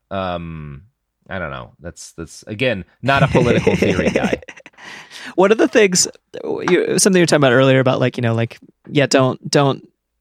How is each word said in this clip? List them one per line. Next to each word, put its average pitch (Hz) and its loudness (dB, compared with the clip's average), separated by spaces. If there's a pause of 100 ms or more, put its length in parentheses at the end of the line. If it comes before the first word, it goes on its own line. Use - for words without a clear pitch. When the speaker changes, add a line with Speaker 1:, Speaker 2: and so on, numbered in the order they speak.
(120)
Speaker 1:
Um, 82 -8 (460)
I 95 -10
don't 78 -8
know. 62 -14
That's, - -18
that's, - -16
again, 107 -4 (160)
not 139 2
a - 4
political 120 2
theory - 0
guy. - -2 (460)
Speaker 2:
<laughs> - -18
One 190 4
of 226 2
the 311 2
things, 196 2 (360)
you, - -2
something 185 4
you 175 4
were - 2
talking 151 2
about 131 4
earlier 131 4
about, 127 0
like, 127 -2
you 123 -4
know, 117 0
like, 113 -4 (300)
yeah, 135 0
don't, 131 0
don't 139 0 (340)